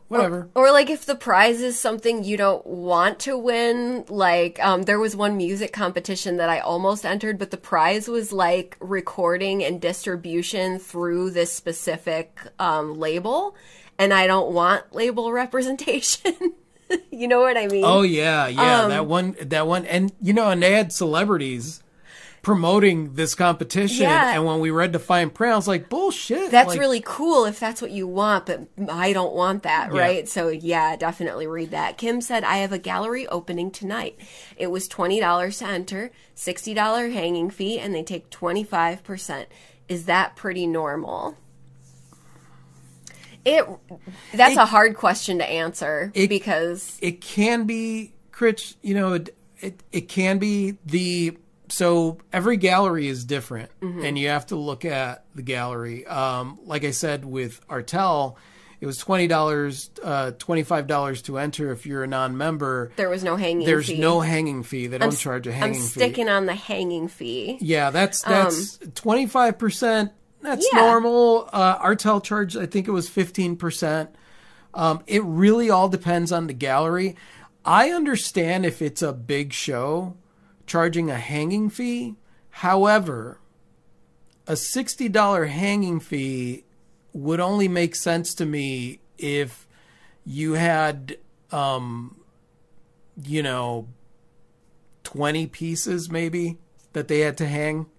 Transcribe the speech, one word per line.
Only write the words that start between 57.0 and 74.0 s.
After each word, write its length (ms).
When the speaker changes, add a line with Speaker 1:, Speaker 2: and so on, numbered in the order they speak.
Speaker 1:
with 440
Artel, 680
it 60
was 120
twenty 280
dollars, 640
uh, 340
twenty-five 480
dollars 360
to 160
enter 340
if 120
you're 200
a 40
non-member. 840
Speaker 2:
There 140
was 160
no 100
hanging 320
Speaker 1:
There's 220
Speaker 2:
fee. 100
Speaker 1:
no 220
hanging 420
fee. 240
They 100
Speaker 2:
I'm 40
Speaker 1:
don't 140
Speaker 2:
s-, 60
Speaker 1:
charge 280
a 20
Speaker 2:
I'm 80
Speaker 1:
hanging 220
fee. 80
Speaker 2:
sticking 400
on 180
the 80
hanging 540
fee. 520
Speaker 1:
Yeah, 300
that's, 340
Speaker 2:
Um, 100
Speaker 1:
that's 440
twenty-five 640
percent. 540
That's 280
Speaker 2:
Yeah. 80
Speaker 1:
normal. 720
Uh, 280
Artel 400
charged, 360
I 100
think 220
it 20
was 180
fifteen 460
percent. 560